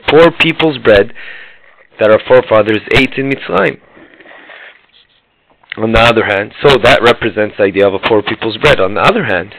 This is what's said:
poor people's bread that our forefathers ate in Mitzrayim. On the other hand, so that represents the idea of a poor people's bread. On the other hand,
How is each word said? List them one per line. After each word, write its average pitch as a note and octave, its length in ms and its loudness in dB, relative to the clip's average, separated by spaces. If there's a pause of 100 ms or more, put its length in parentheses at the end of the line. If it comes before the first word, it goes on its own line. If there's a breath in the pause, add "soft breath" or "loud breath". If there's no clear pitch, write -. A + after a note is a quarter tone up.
poor D#3+ 220 6 (100)
people's D#3+ 380 -4
bread G#2 340 2 (880 loud breath)
that G#2+ 100 2
our A2 160 4
forefathers A2 540 2 (160)
ate C3 220 -2
in C3+ 100 -6
Mitzrayim. D3+ 520 -4 (2000 loud breath)
On A2 160 -4
the A2+ 80 2
other A2+ 240 2
hand, G#2 380 -4
so C#3 160 4
that A#2+ 240 2
represents G#2+ 560 -2
the G#2+ 60 2
idea G2 220 2
of F#2+ 60 2
a F#2+ 60 -6
poor G#2 240 -2
people's A2 340 -8
bread. C3+ 240 0
On F#2+ 140 -2
the E2+ 80 -2
other F3+ 220 0
hand, G2 340 -6